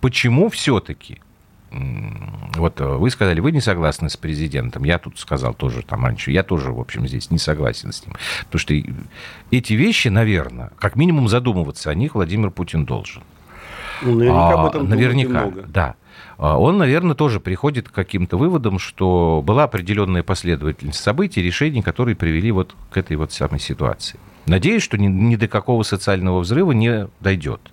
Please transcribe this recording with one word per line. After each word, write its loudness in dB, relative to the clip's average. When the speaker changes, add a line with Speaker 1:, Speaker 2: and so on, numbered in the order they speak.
Speaker 1:
почему 4
всё-таки, -2
м, -10
вот, 0
э, 0
вы 2
сказали, 2
вы 2
не 2
согласны 0
с -10
президентом. -4
Я 2
тут -12
сказал -4
тоже -4
там -4
раньше. -2
Я 2
тоже, -2
в -8
общем, -6
здесь -6
не 2
согласен -2
с -14
ним. -14
Потому -4
что -2
и 0
эти 0
вещи, 2
наверное, 0
как -2
минимум 4
задумываться 0
о 0
них -2
Владимир 0
Путин -4
должен. -8
Speaker 2:
Ну, 2
наверняка 6
об 4
Speaker 1:
А, 4
Speaker 2:
этом -2
думает 0
Speaker 1:
наверняка, 2
Speaker 2:
немного. -8
Speaker 1:
да. -2
А, 2
он, 4
наверное, 2
тоже 0
приходит -2
к -20
каким-то -2
выводам, 0
что 2
была 4
определённая 0
последовательность -4
событий, 0
решений, 0
которые 0
привели 0
вот 0
к -4
этой -4
вот -4
самой -2
ситуации. -4
Надеюсь, 2
что -4
ни, 4
ни 4
до 0
какого 0
социального 0
взрыва 2
не 2
дойдёт. -2